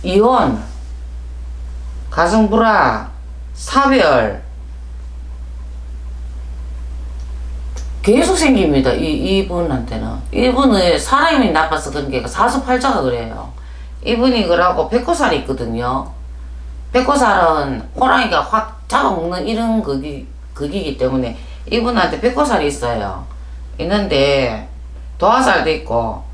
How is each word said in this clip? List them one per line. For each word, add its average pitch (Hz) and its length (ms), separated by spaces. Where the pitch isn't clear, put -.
이혼, 196 600
가정불화, 190 1000
사별 170 920
계속 330 340
생깁니다. 175 560
이, 185 480
이분한테는. 143 760
이분은 240 680
사람이 285 520
나빠서 156 400
그런 139 200
게 131 60
아니라 113 120
사주팔자가 254 760
그래요. 113 500
이분이 233 440
그러고 170 420
백호살이 240 520
있거든요. 123 680
백호살은 190 1000
호랑이가 247 460
확 - 480
잡아먹는 180 580
이런 226 360
극이, 139 440
극이기 151 420
때문에 127 400
이분한테 214 500
백호살이 247 460
있어요. 117 600
있는데 139 920
도화살도 214 520
있고. - 640